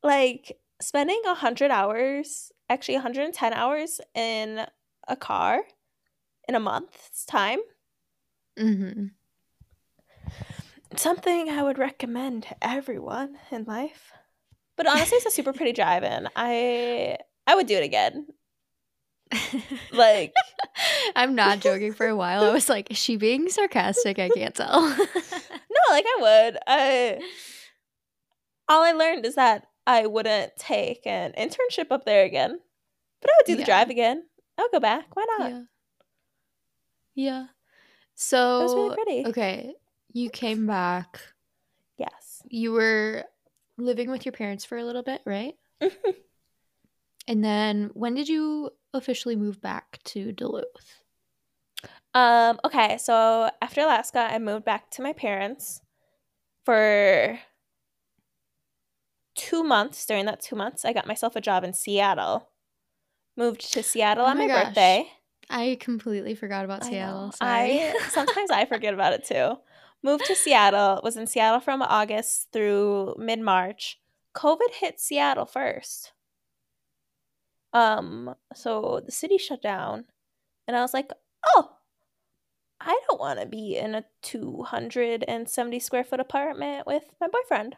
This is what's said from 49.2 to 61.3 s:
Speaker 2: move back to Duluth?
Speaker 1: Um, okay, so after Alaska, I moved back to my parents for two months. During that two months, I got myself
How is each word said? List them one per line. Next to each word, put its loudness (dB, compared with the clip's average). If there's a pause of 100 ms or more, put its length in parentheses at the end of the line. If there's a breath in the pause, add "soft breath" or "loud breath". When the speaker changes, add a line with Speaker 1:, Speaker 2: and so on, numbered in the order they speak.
Speaker 2:
move -4
back -10
to -10
Duluth? -10 (1160 loud breath)
Speaker 1:
Um, 6
okay, 2
so 2 (100)
after -4
Alaska, 2 (100)
I -4
moved -6
back -4
to -12
my -6
parents -6 (840)
for 4 (1900)
two -4
months. 0
During -2
that -6
two -12
months, -8
I -2
got -4
myself -4